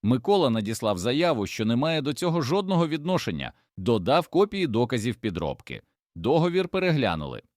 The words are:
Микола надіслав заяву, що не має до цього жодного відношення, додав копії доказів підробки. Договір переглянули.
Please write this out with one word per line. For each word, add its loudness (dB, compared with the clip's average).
Микола 2
надіслав 0
заяву, 0
що -4
не 2
має 0
до -2
цього 0
жодного 0
відношення, -4
додав 2
копії 0
доказів -2
підробки. -6
Договір 2
переглянули. -2